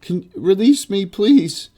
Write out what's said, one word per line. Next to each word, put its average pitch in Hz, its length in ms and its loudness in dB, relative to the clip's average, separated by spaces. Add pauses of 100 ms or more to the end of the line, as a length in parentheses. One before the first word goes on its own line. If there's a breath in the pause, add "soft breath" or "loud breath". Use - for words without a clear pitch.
Can, - 340 -10
release 196 540 0
me, 196 180 -4
please. 214 720 0